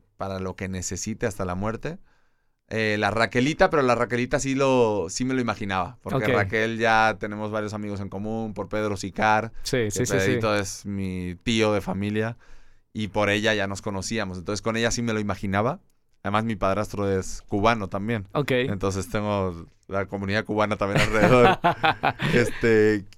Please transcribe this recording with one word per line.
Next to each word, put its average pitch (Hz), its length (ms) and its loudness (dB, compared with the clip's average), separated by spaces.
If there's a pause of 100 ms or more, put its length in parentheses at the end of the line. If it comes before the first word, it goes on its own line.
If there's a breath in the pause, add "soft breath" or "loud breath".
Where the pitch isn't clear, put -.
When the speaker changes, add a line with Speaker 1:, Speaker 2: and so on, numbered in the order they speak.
(160)
Speaker 1:
para 98 240 -6
lo 92 160 -6
que 95 120 -8
necesite 95 580 -6
hasta 101 180 -4
la 90 100 -4
muerte. 110 440 -6 (720)
Eh, 107 280 0
la 101 100 2
Raquelita, 127 580 2
pero 151 140 2
la 123 140 4
Raquelita 123 420 0
sí 135 160 -2
lo, 120 560 4
sí 127 140 -4
me 131 100 -2
lo 131 60 0
imaginaba, 101 640 -2
porque 107 240 -2
Speaker 2:
Ok. 127 100 2
Speaker 1:
Raquel 110 420 0
ya 110 400 4
tenemos 107 320 -6
varios 107 240 -4
amigos 104 240 -6
en 98 100 -6
común, 107 460 -6
por 95 140 -8
Pedro 107 280 -2
Sicar, 107 560 0 (120)
Speaker 2:
Sí, - 140 -2
Speaker 1:
que 107 120 0
Speaker 2:
sí, - 160 -2
sí, 101 60 -2
sí. - 60 -
Speaker 1:
Pedrito 107 360 2
es 101 320 -4
mi 92 560 -4
tío 110 300 2
de 104 80 2
familia, 104 560 -4 (560 soft breath)
y 107 160 -6
por 104 200 2
ella 107 260 4
ya 98 120 0
nos 98 160 -6
conocíamos, 98 560 -4
entonces 101 240 -6
con 113 140 -2
ella 113 160 2
sí 120 100 -2
me 117 100 0
lo 107 60 0
imaginaba. 104 600 -2 (420)
Además, 104 220 0
mi 113 100 -2
padrastro 98 560 0
es 95 380 -4
cubano 107 400 2
también. 104 460 -4
Speaker 2:
Ok. 139 180 0
Speaker 1:
Entonces 98 580 -2
tengo 98 560 -2 (220)
la 98 180 -2
comunidad 98 380 -2
cubana 104 320 0
también - 240 0
alrededor. 120 600 6
Speaker 2:
<laughs> 156 720 0
Speaker 1:
Este, 110 680 4 (140)